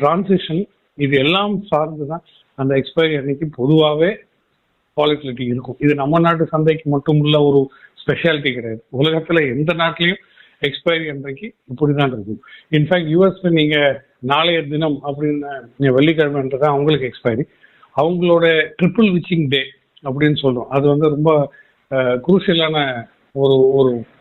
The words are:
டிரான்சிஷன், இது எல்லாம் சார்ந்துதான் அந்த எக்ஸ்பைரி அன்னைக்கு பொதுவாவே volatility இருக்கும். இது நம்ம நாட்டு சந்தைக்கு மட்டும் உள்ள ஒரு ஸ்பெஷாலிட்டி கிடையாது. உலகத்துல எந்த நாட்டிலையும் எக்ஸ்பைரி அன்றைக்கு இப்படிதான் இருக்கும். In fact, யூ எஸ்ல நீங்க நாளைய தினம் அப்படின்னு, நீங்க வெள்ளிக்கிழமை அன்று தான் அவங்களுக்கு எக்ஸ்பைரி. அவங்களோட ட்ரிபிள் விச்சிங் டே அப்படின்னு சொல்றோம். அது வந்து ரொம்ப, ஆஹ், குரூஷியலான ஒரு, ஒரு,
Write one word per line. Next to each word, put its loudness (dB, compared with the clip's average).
டிரான்சிஷன், 0
இது 0
எல்லாம் 0
சார்ந்துதான் -4
அந்த -2
எக்ஸ்பைரி 0
அன்னைக்கு -6
பொதுவாவே 2
volatility -2
இருக்கும். -6
இது 2
நம்ம 0
நாட்டு 2
சந்தைக்கு 0
மட்டும் 0
உள்ள 2
ஒரு 4
ஸ்பெஷாலிட்டி -2
கிடையாது. -8
உலகத்துல 0
எந்த -2
நாட்டிலையும் -2
எக்ஸ்பைரி -2
அன்றைக்கு -12
இப்படிதான் 2
இருக்கும். -8
In 2
fact, 0
யூ 2
எஸ்ல -2
நீங்க 2
நாளைய 0
தினம் -4
அப்படின்னு, -6
நீங்க 2
வெள்ளிக்கிழமை 2
அன்று -4
தான் 2
அவங்களுக்கு 0
எக்ஸ்பைரி. -4
அவங்களோட 2
ட்ரிபிள் 2
விச்சிங் 0
டே 0
அப்படின்னு 0
சொல்றோம். -2
அது 0
வந்து 2
ரொம்ப, 2
ஆஹ், 0
குரூஷியலான 0
ஒரு, 4
ஒரு, 2